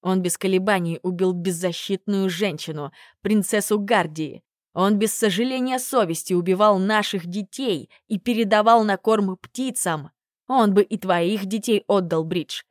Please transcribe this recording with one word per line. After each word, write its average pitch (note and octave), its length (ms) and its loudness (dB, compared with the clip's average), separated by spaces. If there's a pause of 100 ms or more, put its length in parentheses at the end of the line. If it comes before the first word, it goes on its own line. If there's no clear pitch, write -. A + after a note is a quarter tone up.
Он F#3 220 0
без F3 160 -2
колебаний F#3 640 0
убил F#3 300 0
беззащитную F#3 960 -4
женщину, D#3+ 640 -6 (280)
принцессу G#3 600 0
Гардии. E3+ 640 -2 (300)
Он G3 220 2
без G#3 160 0
сожаления B3+ 680 -2
совести G3 560 -2
убивал F#3 440 2
наших G3+ 480 -2
детей F#3+ 640 -6 (160)
и G#3 140 -4
передавал A3+ 640 4
на G3+ 120 2
корм F#3+ 420 0
птицам. E3+ 720 -6 (360)
Он A3+ 280 4
бы G3+ 80 6
и G#3 160 -2
твоих F#3 480 0
детей G#3 420 0
отдал, F3 360 0
Бридж. E3 460 -6